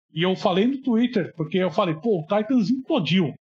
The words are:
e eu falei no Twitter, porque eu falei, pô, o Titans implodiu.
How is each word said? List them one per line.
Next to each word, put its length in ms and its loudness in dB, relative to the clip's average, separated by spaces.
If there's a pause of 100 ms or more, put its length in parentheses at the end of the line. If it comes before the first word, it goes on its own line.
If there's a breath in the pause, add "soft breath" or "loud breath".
(120)
e 140 0
eu 100 0
falei 300 2
no 160 -2
Twitter, 540 0
porque 200 -4
eu 140 0
falei, 240 0
pô, 260 -2
o 60 -10
Titans 420 0
implodiu. 640 0 (240)